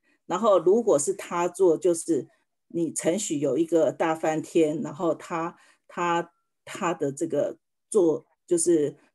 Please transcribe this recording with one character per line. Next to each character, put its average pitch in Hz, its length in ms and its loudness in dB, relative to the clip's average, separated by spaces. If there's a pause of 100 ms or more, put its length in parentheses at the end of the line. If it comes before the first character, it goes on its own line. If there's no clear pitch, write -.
(260)
然 180 120 -2
后 202 200 4
如 190 240 4
果 175 160 4
是 190 140 -2
他 180 340 -4
作， 175 300 4
就 175 160 2
是 147 340 -2 (420)
你 165 260 -4
承 170 240 -2
许 165 180 -6
有 147 220 -2
一 165 80 0
个 156 260 2
大 160 220 -2
梵 156 260 -2
天， 151 400 0
然 143 140 -8
后 165 200 -2
他， 170 400 -8 (320)
他， 175 460 -4 (320)
他 180 300 -4
的 143 180 -4
这 165 140 -4
个 147 320 -4 (320)
作， 170 340 2 (220)
就 175 100 0
是 165 400 0 (180)